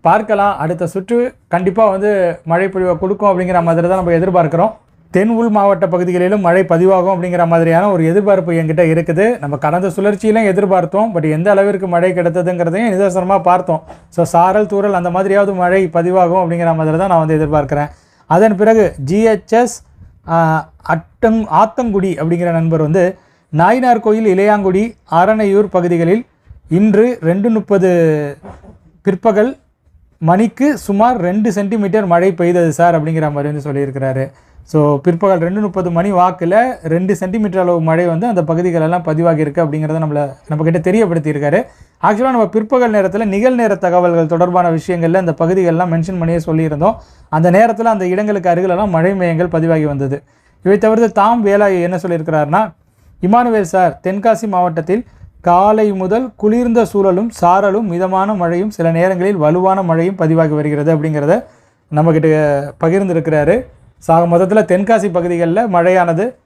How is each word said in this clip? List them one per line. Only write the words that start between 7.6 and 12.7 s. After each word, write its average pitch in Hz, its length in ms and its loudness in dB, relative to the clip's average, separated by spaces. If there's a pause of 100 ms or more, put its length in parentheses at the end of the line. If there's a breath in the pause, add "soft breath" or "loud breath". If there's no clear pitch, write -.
ஒரு 165 160 0
எதிர்பார்ப்பு 185 460 2
என்கிட்ட 165 320 0
இருக்குது. 170 540 0
நம்ம 143 180 -6
கடந்த 170 320 -2
சுழற்சியிலும் 208 560 0
எதிர்பார்த்தோம், 190 720 0
but 160 160 -2
எந்த 165 200 0
அளவிற்கு 196 380 0
மழை 175 240 0
கிடைத்ததுங்கிறதையும் 175 800 -2